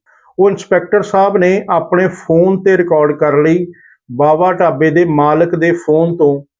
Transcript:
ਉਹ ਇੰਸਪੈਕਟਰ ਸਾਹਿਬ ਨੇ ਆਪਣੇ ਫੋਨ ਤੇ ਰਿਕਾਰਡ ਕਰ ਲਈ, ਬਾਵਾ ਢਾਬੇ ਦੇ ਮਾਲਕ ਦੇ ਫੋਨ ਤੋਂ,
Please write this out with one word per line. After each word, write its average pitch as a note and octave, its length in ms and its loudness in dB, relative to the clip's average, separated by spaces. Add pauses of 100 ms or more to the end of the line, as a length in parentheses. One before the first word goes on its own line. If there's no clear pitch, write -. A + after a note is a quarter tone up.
(400)
ਉਹ G3 100 4
ਇੰਸਪੈਕਟਰ F#3 520 -2
ਸਾਹਿਬ G3 360 0
ਨੇ F#3+ 320 0
ਆਪਣੇ F3+ 380 0
ਫੋਨ F#3 560 -2
ਤੇ F#3+ 140 2
ਰਿਕਾਰਡ D3+ 400 0
ਕਰ D3 200 0
ਲਈ, E3 280 0 (460)
ਬਾਵਾ D#3 420 0
ਢਾਬੇ D#3+ 380 0
ਦੇ E3+ 140 2
ਮਾਲਕ D#3 500 0
ਦੇ E3 160 0
ਫੋਨ E3+ 460 -2
ਤੋਂ, C#3+ 260 0 (160)